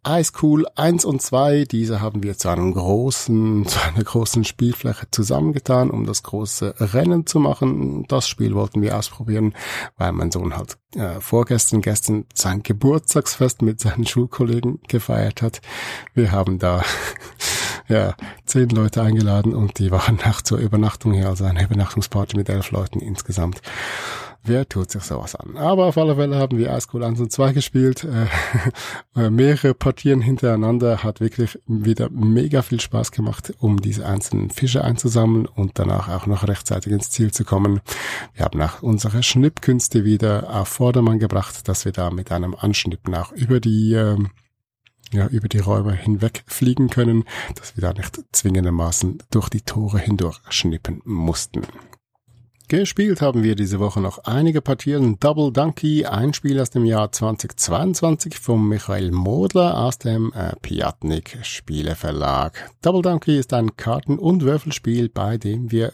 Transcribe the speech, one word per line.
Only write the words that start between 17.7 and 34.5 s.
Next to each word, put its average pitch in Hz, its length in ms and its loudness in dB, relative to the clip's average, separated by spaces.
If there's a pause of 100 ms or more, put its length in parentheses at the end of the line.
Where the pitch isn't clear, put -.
ja, 101 280 2 (320)
zehn 127 220 4
Leute 110 340 2
eingeladen 107 500 4
und 107 240 0
die 95 140 2
waren 95 240 2
<laughs> - 100 0
nach 107 160 0
zur - 160 0
Übernachtung 107 560 2
hier, 95 160 2
also 92 140 -2
eine 92 220 2
Übernachtungsparty 101 680 0
mit 101 140 0
elf 98 220 -2
Leuten 95 280 -4
insgesamt. 95 640 -4 (800)
Wer 123 280 0
tut 92 200 -2
sich 101 140 -8
sowas - 320 -8
an? - 220 -14
Aber 180 300 2
auf 156 100 0
alle 156 180 4
Fälle 143 220 2
haben 135 200 2
wir 123 160 0
Ice 123 200 -4
Cool 120 100 -4
eins 117 160 -2
und 120 100 -2
zwei 135 220 2
gespielt, 131 540 2
äh, 113 220 0 (880)
<laughs> - 60 -
äh, 113 80 4
mehrere 135 440 4
Partien 135 480 2
hintereinander, 117 840 2
hat 107 160 -4
wirklich 113 480 -2
wieder 113 420 0
mega 127 520 2
viel 120 180 -2
Spaß - 320 -4
gemacht, 110 480 -4
um 104 220 2
diese 104 240 -2
einzelnen 98 440 -2
Fische 131 320 0